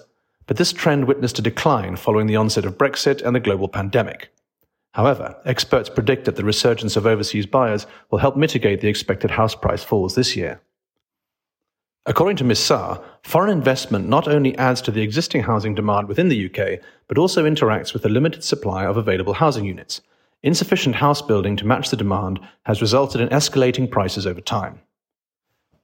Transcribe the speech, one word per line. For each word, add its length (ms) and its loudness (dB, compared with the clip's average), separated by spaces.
but 80 -2
this 160 0
trend 380 0
witnessed 300 0
a 20 -2
decline 560 0
following 300 0
the 100 2
onset 260 2
of 140 -6
Brexit 440 0
and 140 0
the 60 0
global 260 0
pandemic. 640 -4
However, 520 0
experts 420 0
predict 380 0
that 100 -2
the 80 -6
resurgence 540 0
of 80 2
overseas 400 0
buyers 400 0
will 80 0
help 180 2
mitigate 460 0
the 60 0
expected 420 -2
house 240 0
price 300 -2
falls 320 0
this 200 0
year. 240 -6
According 300 2
to 60 -2
Miss 160 2
Saar, 400 0
foreign 300 2
investment 580 0
not 180 2
only 300 2
adds 240 0
to 100 -4
the 120 0
existing 400 -2
housing 320 0
demand 320 0
within 200 2
the 100 2
U 120 -4
K, 300 -4
but 120 0
also 260 4
interacts 480 2
with 80 -6
the 80 0
limited 340 0
supply 440 -2
of 100 0
available 360 0
housing 300 0
units. 380 -10
Insufficient 540 0
house 260 2
building 360 0
to 100 -4
match 240 0
the 40 0
demand 440 -2
has 180 -2
resulted 400 0
in 80 0
escalating 640 0
prices 340 -2
over 160 -6
time. 400 -8